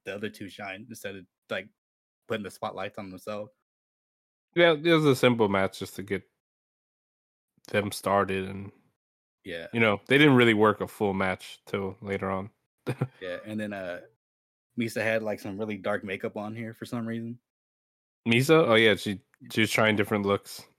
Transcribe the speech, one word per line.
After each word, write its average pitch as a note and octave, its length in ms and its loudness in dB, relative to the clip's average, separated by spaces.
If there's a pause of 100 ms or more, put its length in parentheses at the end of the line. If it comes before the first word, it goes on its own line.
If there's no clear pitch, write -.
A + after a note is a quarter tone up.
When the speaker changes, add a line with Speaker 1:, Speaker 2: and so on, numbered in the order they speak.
Speaker 1:
the F#2+ 80 -8
other G#2 160 -8
two G#2 180 -14
shine G2 420 -14
instead G2+ 260 -14
of, F#2+ 100 -18 (240)
like, G2+ 180 -8 (600)
putting A2 160 -6
the F#2 80 -10
spotlights G2 480 -10
on G2 100 -14
themselves. G#2 420 -12 (1040)
Speaker 2:
Yeah, E3+ 180 6
it D#3+ 200 2
was D#3 120 4
a C#3 100 6
simple A#2 340 4
match G2 300 0
just - 160 -10
to F#2+ 80 -12
get G2 180 -6 (1500)
them G#2 220 -2
started F#2+ 560 -2
and G2 240 -12 (720)
Speaker 1:
Yeah. E2+ 300 -12
Speaker 2:
you A#2 60 -2
know, G#2+ 280 2
they C#3 120 4
didn't D3 160 8
really A#2+ 180 6
work G#2 280 4
a A2 60 -4
full G2+ 280 -2
match F#2+ 500 -4
till F#2+ 360 -6
later G2 280 -6
on. F#2+ 220 -6 (340)
<laughs> - 340 -8
Speaker 1:
Yeah, F2+ 260 -10
and A2 140 -10
then, G#2 140 -8
uh, F2+ 280 -10 (760)
Misa A#2 240 -4
had, A2 220 -2
like, G#2 160 -6
some G2 180 -10
really G#2+ 200 -6
dark G2+ 260 -4
makeup G#2+ 340 -8
on G#2+ 180 -10
here A2+ 200 -12
for - 100 -14
some A#2 220 -8
reason. A2+ 320 -8 (880)
Speaker 2:
Misa? C#3 400 6
Oh, A#2 80 6
yeah, A2 200 6
she, F#2+ 240 -6 (320)
she A2+ 100 0
was G#2+ 100 2
trying A2 240 4
different G2+ 300 0
looks. - 380 -2 (160)